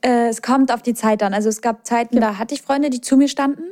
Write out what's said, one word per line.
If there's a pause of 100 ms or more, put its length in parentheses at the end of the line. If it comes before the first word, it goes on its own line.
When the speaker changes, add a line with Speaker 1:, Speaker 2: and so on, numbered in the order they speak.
Speaker 1:
Äh,
es
kommt
auf
die
Zeit
an.
Also
es
gab
Zeiten,
Speaker 2:
Ja.
Speaker 1:
da
hatte
ich
Freunde,
die
zu
mir
standen.